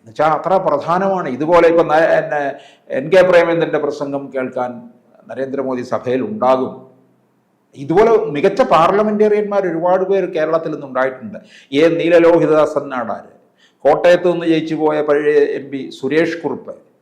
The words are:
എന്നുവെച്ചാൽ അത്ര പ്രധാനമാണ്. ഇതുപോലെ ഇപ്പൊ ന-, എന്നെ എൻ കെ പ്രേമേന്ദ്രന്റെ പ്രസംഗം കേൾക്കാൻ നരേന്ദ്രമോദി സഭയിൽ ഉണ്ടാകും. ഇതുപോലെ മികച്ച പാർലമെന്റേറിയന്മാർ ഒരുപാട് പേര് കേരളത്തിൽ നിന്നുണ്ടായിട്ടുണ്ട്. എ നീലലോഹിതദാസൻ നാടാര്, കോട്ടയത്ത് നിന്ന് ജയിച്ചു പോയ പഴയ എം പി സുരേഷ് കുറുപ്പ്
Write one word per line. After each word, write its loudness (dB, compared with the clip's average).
എന്നുവെച്ചാൽ -4
അത്ര 0
പ്രധാനമാണ്. -2
ഇതുപോലെ 2
ഇപ്പൊ 4
ന-, 0
എന്നെ 0
എൻ -6
കെ 6
പ്രേമേന്ദ്രന്റെ 2
പ്രസംഗം -6
കേൾക്കാൻ -8
നരേന്ദ്രമോദി -6
സഭയിൽ -4
ഉണ്ടാകും. -2
ഇതുപോലെ 2
മികച്ച 0
പാർലമെന്റേറിയന്മാർ 2
ഒരുപാട് 0
പേര് -2
കേരളത്തിൽ -2
നിന്നുണ്ടായിട്ടുണ്ട്. -6
എ 4
നീലലോഹിതദാസൻ 4
നാടാര്, -8
കോട്ടയത്ത് 4
നിന്ന് -4
ജയിച്ചു 0
പോയ 0
പഴയ 2
എം 0
പി -10
സുരേഷ് -2
കുറുപ്പ് -8